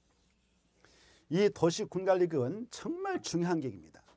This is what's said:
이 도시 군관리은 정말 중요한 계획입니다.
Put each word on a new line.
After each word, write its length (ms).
이 240
도시 320
군관리은 840
정말 500
중요한 380
계획입니다. 440